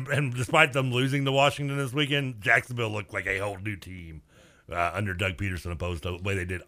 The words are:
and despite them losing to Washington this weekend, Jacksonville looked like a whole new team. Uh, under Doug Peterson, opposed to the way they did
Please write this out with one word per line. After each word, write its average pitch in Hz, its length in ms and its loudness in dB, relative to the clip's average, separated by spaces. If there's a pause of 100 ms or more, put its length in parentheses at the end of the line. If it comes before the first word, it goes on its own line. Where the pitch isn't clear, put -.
and 139 260 0
despite 139 400 4
them 135 200 2
losing 135 320 2
to 135 80 2
Washington 139 440 4
this 135 160 -2
weekend, 139 480 0
Jacksonville 120 480 2
looked 104 240 -6
like 98 140 -4
a 95 120 0
whole 98 200 -4
new 101 160 -6
team. 85 480 -12 (480)
Uh, 85 240 0
under 101 180 0
Doug 92 260 -2
Peterson, 92 340 -4
opposed 87 320 -4
to 90 140 -4
the 90 40 -14
way 98 140 -2
they 90 80 -2
did 87 240 -6